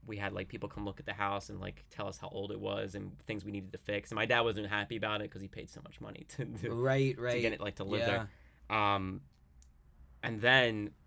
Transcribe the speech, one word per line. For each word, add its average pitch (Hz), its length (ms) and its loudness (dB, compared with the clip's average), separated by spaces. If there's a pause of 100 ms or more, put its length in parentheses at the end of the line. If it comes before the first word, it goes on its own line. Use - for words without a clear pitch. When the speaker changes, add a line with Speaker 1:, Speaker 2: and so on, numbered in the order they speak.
Speaker 1:
we 107 100 -6
had, 101 160 -2
like, 98 160 -4
people 104 200 -8
come 104 160 -8
look 98 160 -6
at - 60 -10
the 104 60 -6
house 101 360 0
and, 101 120 -10
like, 98 300 -8
tell 104 180 -6
us 98 100 -10
how - 100 -10
old 101 240 -6
it 104 80 -6
was 101 360 -2
and 98 240 -8
things 104 240 -4
we 104 80 -6
needed 95 200 -6
to - 60 -10
fix. 104 320 -4
And 113 60 -4
my 110 100 2
dad 120 140 6
wasn't 107 280 2
happy 104 280 -2
about 107 260 0
it 104 80 -8
'cause - 120 -12
he 98 60 -10
paid - 220 -12
so - 120 -18
much - 180 -18
money - 240 -12
<laughs> - 120 -14
to, 131 80 -4
to, 113 280 -6
Speaker 2:
Right, 131 440 4
Speaker 1:
to - 60 -8
Speaker 2:
right. 123 200 2
Speaker 1:
get 113 100 2
it, - 80 -6
like, 101 160 -4
to 104 80 -4
live 104 160 0
Speaker 2:
Yeah. 110 260 2 (420)
Speaker 1:
there. 107 100 2
Um, 98 420 4 (1000)
and 113 180 -4
then 117 500 6 (160)